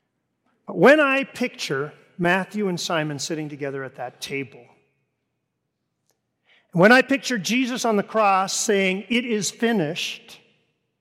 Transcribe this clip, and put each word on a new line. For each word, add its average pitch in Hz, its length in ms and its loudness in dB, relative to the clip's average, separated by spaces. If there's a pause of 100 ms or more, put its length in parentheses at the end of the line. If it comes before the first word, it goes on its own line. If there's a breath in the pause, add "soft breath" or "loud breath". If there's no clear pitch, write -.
(680)
But - 100 -12
when 262 240 8
I 269 240 2
picture 151 680 -6 (240)
Matthew 185 520 0
and 175 120 -4
Simon 151 380 -4
sitting 151 320 -8
together 139 340 -8
at 127 120 -14
that 123 260 -12
table, 127 420 -10 (2000 soft breath)
and 170 80 2
when 208 120 8
I 254 100 8
picture 254 340 -4
Jesus 233 480 -2
on 226 120 2
the 196 60 2
cross 196 520 0
saying, 196 560 0
"It 240 160 0
is 214 240 -2
finished," - 920 -4 (600)